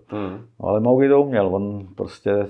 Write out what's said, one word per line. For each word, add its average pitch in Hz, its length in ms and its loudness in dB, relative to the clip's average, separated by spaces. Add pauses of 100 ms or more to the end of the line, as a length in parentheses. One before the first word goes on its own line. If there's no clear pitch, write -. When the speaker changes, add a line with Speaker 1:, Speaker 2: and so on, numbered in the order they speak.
Speaker 1:
Hmm. 104 380 -8 (140)
Speaker 2:
No, - 80 -8
ale 101 120 2
Mowgli 131 300 4
to 143 140 6
uměl, 104 320 0
on 101 400 -6
prostě 98 380 -4 (160)